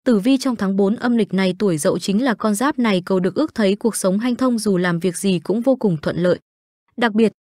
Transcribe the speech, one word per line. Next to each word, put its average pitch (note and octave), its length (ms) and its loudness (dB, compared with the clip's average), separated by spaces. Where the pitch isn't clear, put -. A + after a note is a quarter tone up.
Tử A#3 120 4
vi B3+ 200 2
trong C4 180 -4
tháng G3 200 -2
bốn G3+ 200 2
âm A#3+ 200 -2
lịch G#3 180 0
này F#3 240 0
tuổi F#3 200 0
Dậu D3 200 0
chính G3+ 260 -2
là A#3+ 100 0
con G#3+ 200 -2
giáp C4+ 240 0
này G#3 260 0
cầu F#3+ 160 0
được F#3 140 -2
ước D4 200 -2
thấy G3+ 220 0
cuộc G#3+ 200 -2
sống F#3+ 220 0
hanh A#3+ 180 -2
thông B3 220 0
dù G#3 180 0
làm F3 220 0
việc F3 180 -2
gì F#3+ 280 0
cũng A3+ 160 -2
vô B3+ 160 2
cùng G3+ 260 0
thuận D3+ 140 -4
lợi. F3 220 0
Đặc A#3 160 0
biệt, G#3+ 280 2